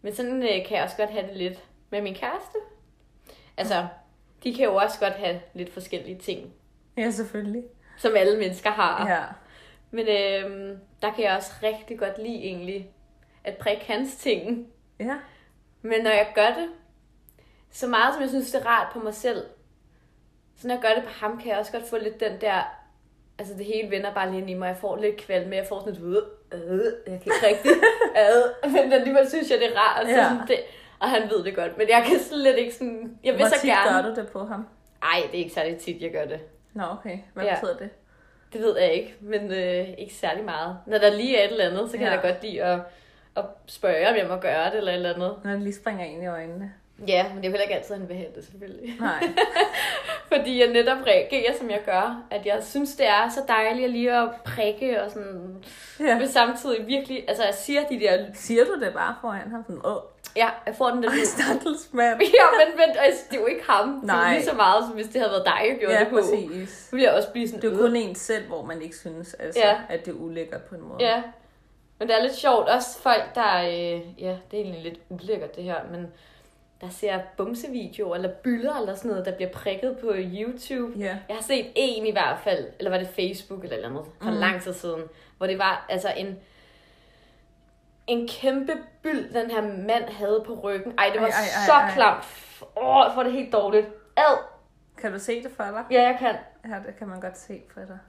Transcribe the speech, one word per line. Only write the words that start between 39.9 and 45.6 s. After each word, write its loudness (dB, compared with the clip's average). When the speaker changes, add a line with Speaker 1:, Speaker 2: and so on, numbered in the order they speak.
Speaker 1:
ikke -14
særlig -4
meget. -6
Når 0
der 10
lige 0
er 6
et 2
eller 2
andet, -4
så -8
kan -2
Speaker 2:
Ja. 2
Speaker 1:
jeg 0
da 2
godt -4
lide -6
at, 2
at -4
spørge, 2
om 4
jeg 0
må -4
gøre 0
det -6
eller -2
et 0
eller -2
andet. -4
Speaker 2:
Når -6
det -4